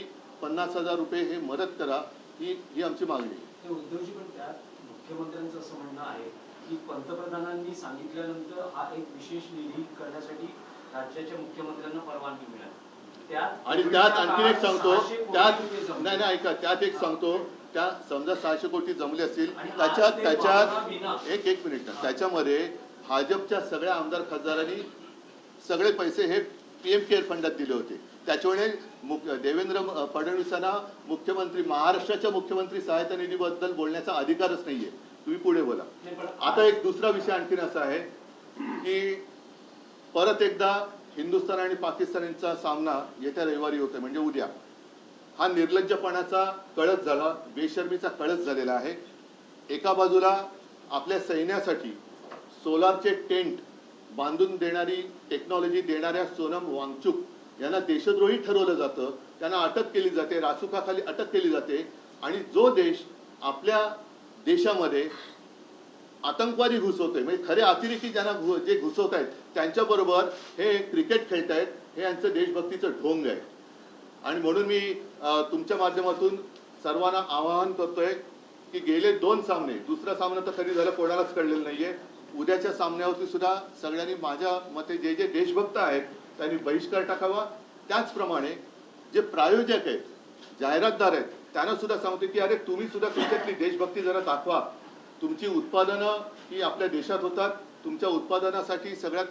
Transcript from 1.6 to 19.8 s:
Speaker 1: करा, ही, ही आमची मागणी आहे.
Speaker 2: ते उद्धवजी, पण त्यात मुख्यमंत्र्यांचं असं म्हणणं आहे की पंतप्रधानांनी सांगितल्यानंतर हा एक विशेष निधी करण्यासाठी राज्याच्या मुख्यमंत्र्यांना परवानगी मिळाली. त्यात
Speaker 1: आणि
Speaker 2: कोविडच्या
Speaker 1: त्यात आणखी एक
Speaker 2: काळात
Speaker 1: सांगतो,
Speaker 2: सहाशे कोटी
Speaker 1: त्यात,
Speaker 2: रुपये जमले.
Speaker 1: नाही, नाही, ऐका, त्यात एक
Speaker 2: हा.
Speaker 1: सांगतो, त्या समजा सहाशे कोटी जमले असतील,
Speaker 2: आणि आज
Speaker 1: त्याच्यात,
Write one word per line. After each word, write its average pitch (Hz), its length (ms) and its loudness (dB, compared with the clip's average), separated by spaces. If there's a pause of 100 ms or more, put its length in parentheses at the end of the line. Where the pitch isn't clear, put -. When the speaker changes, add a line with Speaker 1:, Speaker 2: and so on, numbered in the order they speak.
Speaker 1:
करा, 143 240 -2 (360)
ही, 180 240 -6 (120)
ही 165 80 -2
आमची 170 220 -2
मागणी 131 220 -2
आहे. 98 100 -10
Speaker 2:
ते - 320 -18
उद्धवजी, 170 420 -8
पण 190 120 -12 (140)
त्यात - 160 -12 (300)
मुख्यमंत्र्यांचं 165 760 -12
असं 143 160 -14
म्हणणं 139 260 -12
आहे 117 280 -10 (400)
की 160 60 -4
पंतप्रधानांनी 170 1000 -8
सांगितल्यानंतर 160 1000 -10
हा 180 240 -6
एक 156 160 -8
विशेष 165 380 -10
निधी 156 300 -8
करण्यासाठी 151 640 -10 (480)
राज्याच्या 156 440 -8
मुख्यमंत्र्यांना 156 600 -8
परवानगी 139 520 -10
मिळाली. 104 200 -14 (600)
त्यात 156 360 -4
Speaker 1:
आणि 165 160 2
Speaker 2:
कोविडच्या 180 180 6
Speaker 1:
त्यात 208 160 8
आणखी 202 320 4
एक 208 60 6
Speaker 2:
काळात - 60 0
Speaker 1:
सांगतो, 185 340 6
Speaker 2:
सहाशे 214 200 2
कोटी - 180 -2
Speaker 1:
त्यात, 214 280 8
Speaker 2:
रुपये 202 240 -6
जमले. 156 160 -6
Speaker 1:
नाही, 190 160 0
नाही, 196 160 2
ऐका, 175 200 0
त्यात 180 300 2
एक 190 100 2
Speaker 2:
हा. - 80 -6
Speaker 1:
सांगतो, 170 360 0 (360)
त्या 180 180 0 (180)
समजा 147 260 0
सहाशे 160 320 0
कोटी 170 260 -2
जमले 151 300 -2
असतील, 165 340 -2
Speaker 2:
आणि - 140 -8
आज - 60 -8
Speaker 1:
त्याच्यात, 214 340 6